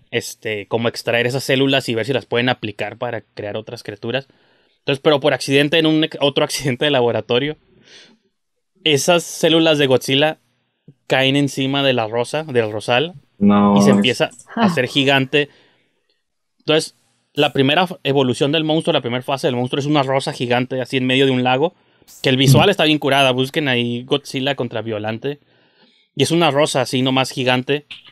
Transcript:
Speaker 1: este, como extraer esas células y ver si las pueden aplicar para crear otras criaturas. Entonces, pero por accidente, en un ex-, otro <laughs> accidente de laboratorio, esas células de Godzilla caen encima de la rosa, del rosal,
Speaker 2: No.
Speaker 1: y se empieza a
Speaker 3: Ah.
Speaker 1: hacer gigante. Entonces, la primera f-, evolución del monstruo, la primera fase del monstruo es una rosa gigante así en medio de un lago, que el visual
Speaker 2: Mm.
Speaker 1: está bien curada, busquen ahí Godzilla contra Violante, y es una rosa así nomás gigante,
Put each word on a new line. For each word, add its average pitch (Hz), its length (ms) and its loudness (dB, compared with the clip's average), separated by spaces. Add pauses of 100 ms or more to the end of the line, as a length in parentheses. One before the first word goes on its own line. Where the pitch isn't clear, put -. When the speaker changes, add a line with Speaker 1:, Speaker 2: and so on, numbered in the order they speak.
(100)
Speaker 1:
este, 107 580 -8
como 117 200 -2
extraer 120 380 -2
esas 127 180 -4
células 135 440 0
y 120 60 -2
ver 110 120 0
si 135 60 -4
las 120 140 -4
pueden 123 220 0
aplicar 107 500 -6
para 117 240 -8
crear 104 340 -12
otras 110 260 -12
criaturas. 117 460 -8 (500)
Entonces, 143 240 -2
pero 151 180 4
por 143 140 2
accidente, 143 440 2
en 160 80 2
un 156 180 2
ex-, - 160 -8
otro 143 240 2
<laughs> - 0 -
accidente 147 420 -4
de 147 40 2
laboratorio, 123 680 0 (1300)
esas 165 380 2
células 165 560 2
de 143 80 2
Godzilla 135 520 0 (680)
caen 135 300 2
encima 139 460 -2
de 135 100 2
la 113 140 0
rosa, 120 380 -4
del 120 280 0
rosal, 123 420 -2 (240)
Speaker 2:
No. 202 380 4
Speaker 1:
y 202 60 6
se 202 80 6
empieza 156 360 2
a - 40 -8 (260)
Speaker 3:
Ah. 233 80 0
Speaker 1:
hacer 165 240 0
gigante. 139 600 0 (1120)
Entonces, - 360 -2 (380)
la 143 180 0
primera 143 320 2
f-, 180 200 -8
evolución 139 480 0
del 160 120 -2
monstruo, 156 280 0
la 143 80 0
primera 123 220 -6
fase 139 240 -4
del 127 100 0
monstruo 127 240 -2
es 139 60 -6
una 147 160 2
rosa 135 300 -2
gigante 123 480 -2
así 127 160 -6
en 127 100 0
medio 131 200 4
de 131 60 2
un 127 120 0
lago, 131 300 0 (480)
que 139 60 0
el 131 80 2
visual 139 320 6
Speaker 2:
Mm. - 20 4
Speaker 1:
está 175 140 2
bien 156 140 2
curada, 139 340 2
busquen 131 360 -2
ahí 120 360 -2
Godzilla 135 520 -4
contra 117 260 -6
Violante, 110 560 -6 (800)
y 139 60 0
es - 80 0
una 170 200 2
rosa 143 300 0
así 127 220 -2
nomás 131 280 0
gigante, 127 560 -2 (260)